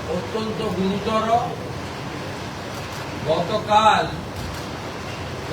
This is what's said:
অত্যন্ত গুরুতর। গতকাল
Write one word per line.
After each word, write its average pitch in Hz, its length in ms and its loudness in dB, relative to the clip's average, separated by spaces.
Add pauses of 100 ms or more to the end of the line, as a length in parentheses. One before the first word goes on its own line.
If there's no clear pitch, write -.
অত্যন্ত 220 540 -2
গুরুতর। 202 760 4 (1900)
গতকাল 208 800 6 (1500)